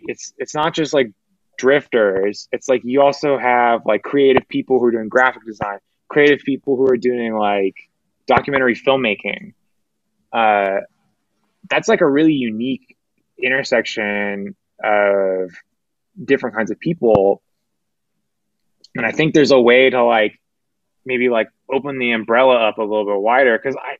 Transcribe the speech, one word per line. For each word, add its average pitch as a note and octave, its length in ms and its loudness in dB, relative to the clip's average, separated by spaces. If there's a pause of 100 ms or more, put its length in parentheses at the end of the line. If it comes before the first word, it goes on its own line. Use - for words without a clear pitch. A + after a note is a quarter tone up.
it's, - 340 -14
it's C3 180 -12
not D3+ 180 -2
just, D#3 200 -4
like, C3 180 0 (460)
drifters. G#2 920 0
It's, - 160 -8
like, B2+ 160 0
you B2 180 0
also C#3+ 360 2
have, A#2+ 480 0
like, G#2+ 160 0
creative C3+ 480 2
people C3 300 -2
who A#2+ 60 0
are A#2+ 60 2
doing A2 180 -4
graphic B2 360 0
design, G#2 340 -10 (280)
creative D3 320 2
people C#3 360 -4
who C3 140 0
are B2+ 80 2
doing, A#2+ 360 -4
like, G2+ 420 -2 (500)
documentary B2+ 500 0
filmmaking. A#2 800 -4 (800)
Uh, G#2 460 0 (920)
that's, D3+ 180 -2
like, G#3+ 140 2
a D#3+ 80 2
really D#3 240 2
unique A#2+ 640 -6 (440)
intersection G#2 1120 -4 (280)
of G2 680 0 (720)
different B2+ 320 -2
kinds A2 160 -4
of - 80 -10
people. A2 640 0 (1500)
And A#2+ 100 -6
I A2 60 -2
think D3+ 220 -2
there's C#3 180 4
a C3+ 80 6
way B2 300 6
to, B2+ 140 0
like, A2+ 360 0 (640)
maybe, B2 240 0
like, A2+ 200 -2 (220)
open C3+ 280 -6
the B2 120 -2
umbrella A#2 440 2
up A2 220 0
a A2+ 60 -4
little G#2+ 220 -2
bit G2+ 140 -2
wider, A#2+ 380 2
'cause C3+ 200 -6
I, C3+ 220 -14